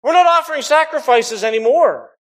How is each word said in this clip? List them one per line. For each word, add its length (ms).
We're 100
not 140
offering 340
sacrifices 800
anymore. 680